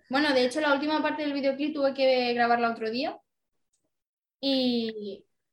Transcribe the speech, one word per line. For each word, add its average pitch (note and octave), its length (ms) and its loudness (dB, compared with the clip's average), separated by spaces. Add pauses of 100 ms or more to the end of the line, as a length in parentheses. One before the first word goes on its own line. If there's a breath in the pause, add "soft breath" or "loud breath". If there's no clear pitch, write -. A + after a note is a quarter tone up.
bueno, C#4+ 240 2
de B3+ 120 4
hecho, C#4 160 -2
la D4 120 2
última D4+ 280 0
parte D4+ 220 -2
del C#4+ 100 -2
videoclip C#4 400 -2
tuve C#4 200 0
que B3+ 400 2
grabarla A#3+ 380 2
otro A3 180 -6
día C4 300 -6 (1200)
y, A#3 840 -2 (280)